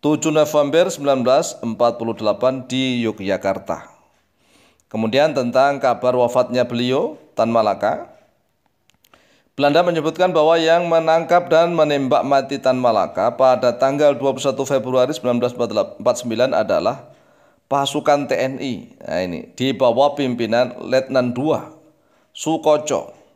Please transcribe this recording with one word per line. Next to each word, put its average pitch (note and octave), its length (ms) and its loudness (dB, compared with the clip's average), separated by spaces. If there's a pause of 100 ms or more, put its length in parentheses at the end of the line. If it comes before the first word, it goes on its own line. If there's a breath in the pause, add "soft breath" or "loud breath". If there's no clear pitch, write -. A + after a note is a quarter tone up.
tujuh D3+ 240 0
November D3+ 640 2
sembilan C#3 320 -2
belas C#3 400 0
empat A#2 320 0
puluh A2+ 160 -6
delapan B2 560 -2
di B2+ 400 -2
Yogyakarta. F#2+ 800 -4 (1040 soft breath)
Kemudian, B2 400 0
tentang C3 480 0
kabar B2+ 320 0
wafatnya B2 560 0
beliau, B2+ 480 -2 (160)
Tan A2+ 160 0
Malaka, G#2+ 640 0 (1400 soft breath)
Belanda C#3+ 240 4
menyebutkan E3+ 480 0
bahwa E3 320 4
yang E3+ 320 2
menangkap E3+ 560 2
dan E3+ 240 4
menembak D3 480 2
mati C3+ 400 0
Tan B2+ 160 2
Malaka A2 560 0
pada B2+ 480 2
tanggal C#3+ 320 2
dua C3+ 240 -2
puluh - 80 -10
satu C3+ 240 -2
Februari B2+ 480 0
sembilan B2 240 -2
belas B2 160 -2 (400)
empat A#2 240 0
sembilan A#2 320 -2
adalah G2+ 480 -2 (640 soft breath)
pasukan C#3+ 640 0
T B2 80 -2
N C3 240 -2
I. B2 320 -8 (160)
Nah, E2+ 160 -4
ini F2 160 -8 (160)
di - 160 -2
bawah B2+ 400 2
pimpinan A#2+ 720 -2
Letnan C3 480 0
dua C3 380 -4 (640)
Sukoco D#3 840 -2 (200)